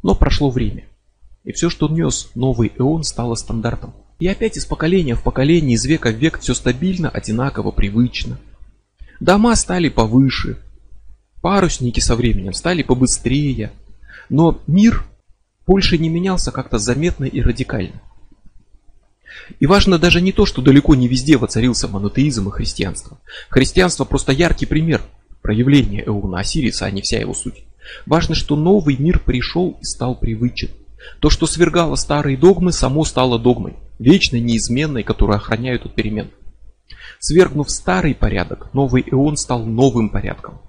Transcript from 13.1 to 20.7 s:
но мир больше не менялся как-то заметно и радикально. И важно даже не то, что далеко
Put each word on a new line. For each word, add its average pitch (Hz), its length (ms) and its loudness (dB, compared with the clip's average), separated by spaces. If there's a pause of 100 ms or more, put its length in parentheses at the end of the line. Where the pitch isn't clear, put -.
но 156 380 2
мир 202 400 4 (600)
больше 185 300 4
не 160 140 0
менялся 175 420 -2
как-то 127 240 -4
заметно 135 480 -2
и - 160 -4
радикально. 120 640 -4 (1600)
И 139 80 2
важно 175 320 4
даже 170 220 4
не 190 120 0
то, 208 140 2
что - 160 -6
далеко 139 320 6